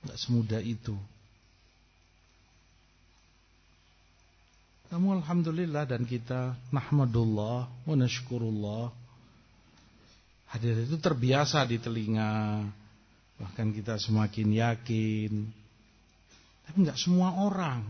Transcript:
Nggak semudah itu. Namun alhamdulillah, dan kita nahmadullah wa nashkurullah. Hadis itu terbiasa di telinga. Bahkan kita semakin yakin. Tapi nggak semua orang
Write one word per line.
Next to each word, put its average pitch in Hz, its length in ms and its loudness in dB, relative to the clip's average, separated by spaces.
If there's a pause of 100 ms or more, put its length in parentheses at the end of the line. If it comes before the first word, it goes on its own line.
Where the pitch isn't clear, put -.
Nggak 117 160 -12
semudah 113 440 0
itu. 110 320 -6 (4000)
Namun 185 320 2
alhamdulillah, 160 640 0
dan 123 220 0
kita 127 500 -4 (160)
nahmadullah 120 960 2
wa - 240 -4
nashkurullah. 113 960 -2 (1600)
Hadis 117 400 0
itu 160 80 0
terbiasa 139 720 2
di 117 80 0
telinga. 107 880 0 (720)
Bahkan 98 320 -4
kita 104 320 -4
semakin 107 480 2
yakin. 110 840 0 (1300)
Tapi 156 120 -2 (120)
nggak 131 100 -6
semua 180 380 4
orang 185 520 0